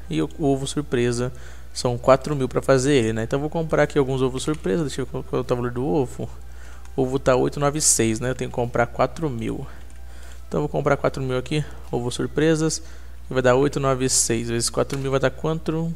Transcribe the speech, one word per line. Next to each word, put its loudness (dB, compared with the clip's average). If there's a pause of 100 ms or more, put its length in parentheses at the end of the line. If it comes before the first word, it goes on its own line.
e 0
o, -2
o 2
ovo 0
surpresa 0 (420)
são 0
quatro 4
mil 0
pra 0
fazer 4
ele, 4
né? 0
Então -2
eu 0
vou -2
comprar 2
aqui 0
alguns 2
ovos 0
surpresa, 0
deixa -4
eu -2
ver -10
qual, -6
qual -2
é 0
o 0
valor -2
do -2
ovo. 0 (680)
O 0
ovo 0
tá 4
oito 2
nove 0
seis, 2
né? -2
Eu -2
tenho -4
que -8
comprar 0
quatro -2
mil. -6 (800)
Então -2
eu 0
vou 0
comprar 2
quatro 0
mil 0
aqui, -2 (260)
ovo 0
surpresas, 2 (460)
que -6
vai 2
dar 6
oito 4
nove 2
seis 2
vezes 0
quatro -2
mil, -2
vai 4
dar 2
quanto? -2